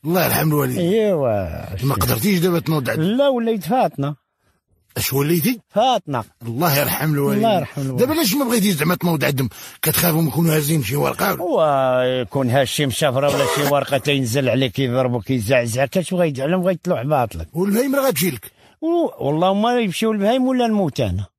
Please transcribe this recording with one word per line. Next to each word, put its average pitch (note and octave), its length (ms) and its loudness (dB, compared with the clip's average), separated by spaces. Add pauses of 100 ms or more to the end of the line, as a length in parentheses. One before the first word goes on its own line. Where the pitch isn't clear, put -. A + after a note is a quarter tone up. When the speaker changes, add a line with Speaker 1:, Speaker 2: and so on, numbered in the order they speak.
Speaker 1:
الله E3+ 200 2
يرحم C#3 220 0
الوالدين. C#3+ 320 0
Speaker 2:
ايوا. C3 1040 0
Speaker 1:
ما C#3 100 2
قدرتيش B2 440 0
دابا E3+ 200 2
تنوض D3 300 -2
عندهم؟ D#3 160 0
Speaker 2:
لا، B3+ 220 2
وليت A3+ 360 0
فاتنا. D#3 520 -2 (840)
Speaker 1:
اش - 160 -4
وليتي؟ E3 460 0 (100)
Speaker 2:
فاتنا. G3 540 0 (180)
Speaker 1:
الله C3+ 380 0
يرحم D#3 340 0
الوالدين. C#3+ 320 2
Speaker 2:
الله G#3 120 2
يرحم C#3+ 240 -4
الوالدين. C3+ 260 0
Speaker 1:
دابا D#4 120 -2
علاش A3 140 0
ما C#4 120 0
بغيتيش G#3 300 2
زعما D3+ 200 0
تنوض E3 280 0
عندهم؟ C3+ 260 0 (320)
كتخافوا E3 420 2
يكونوا D#3 320 2
هازين D3+ 280 0
شي G#2+ 120 -4
ورقه؟ C#3+ 360 0
Speaker 2:
هو D3 720 2 (200)
يكون B2+ 280 -2
هاز B2+ 180 2
شي D3+ 180 -2
مشافره C#3 500 0
ولا C#3 100 2 (100)
شي C#3+ 180 0
ورقه C#3 240 0
تينزل C3+ 520 0
عليك، B2+ 300 0
يضربك، B2 500 -2
يزعزعك، B2 680 0
اش F3+ 160 -2
بغا F3+ 100 2
يدير؟ C3+ 220 -2
انا F3 120 0
بغيت F3+ 260 0
تلوح D#3 200 -2
باطلك. A#2+ 500 -2
Speaker 1:
والبهايم G#3 420 0
راه C4+ 120 2
غتجي E3+ 240 0
لك. - 200 -14 (300)
Speaker 2:
و-، E4 440 -2
والله E3 280 2
ما A#3 260 2
يمشيو A3 320 -2
البهايم A3+ 360 0
ولا B3 200 0
نموت G3+ 320 0
انا. G2 260 -2 (140)